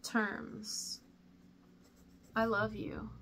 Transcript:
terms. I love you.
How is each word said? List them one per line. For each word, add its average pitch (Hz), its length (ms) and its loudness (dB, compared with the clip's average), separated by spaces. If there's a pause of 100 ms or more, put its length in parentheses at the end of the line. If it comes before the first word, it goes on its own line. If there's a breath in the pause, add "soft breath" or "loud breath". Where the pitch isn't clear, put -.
terms. - 960 -2 (1400)
I 226 100 6
love 214 300 4
you. 214 340 -4 (120)